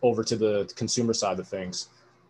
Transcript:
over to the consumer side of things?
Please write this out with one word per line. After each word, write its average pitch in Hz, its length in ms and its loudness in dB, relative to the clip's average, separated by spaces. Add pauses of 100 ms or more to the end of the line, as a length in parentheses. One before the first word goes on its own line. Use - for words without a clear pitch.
over 113 240 4
to 117 120 0
the 104 380 0
consumer 117 380 0
side 98 260 0
of 92 80 -8
things? 92 420 -8 (400)